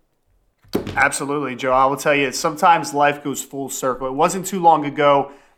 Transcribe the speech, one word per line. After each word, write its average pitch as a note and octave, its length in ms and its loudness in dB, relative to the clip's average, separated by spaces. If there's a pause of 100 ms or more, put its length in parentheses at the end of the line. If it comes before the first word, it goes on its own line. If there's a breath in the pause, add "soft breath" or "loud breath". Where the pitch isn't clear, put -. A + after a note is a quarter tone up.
(960)
Absolutely, C#3 580 -2
Joe. B2+ 160 -2
I C3 140 4
will C#3 120 0
tell D3 160 0
you, C#3 200 0
sometimes E3 600 2
life C#3+ 300 0
goes C3+ 180 -6
full C#3 280 -12
circle. C3 360 -4
It C3 80 -6
wasn't F3 320 -2
too G3 140 -6
long D#3+ 260 4
ago C#3+ 460 2 (260 loud breath)